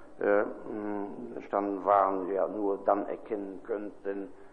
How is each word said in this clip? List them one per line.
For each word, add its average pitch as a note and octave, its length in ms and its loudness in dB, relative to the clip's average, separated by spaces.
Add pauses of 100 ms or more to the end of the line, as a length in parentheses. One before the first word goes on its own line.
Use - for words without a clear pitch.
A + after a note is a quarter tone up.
(200)
äh, G2+ 220 6
mh, G#2 920 -6
entstanden G2+ 480 -2
waren, G2 480 6
ja F2+ 160 2
nur G2 360 0
dann G2+ 220 4
erkennen G2 580 -6
könnten, G2 640 -6 (240)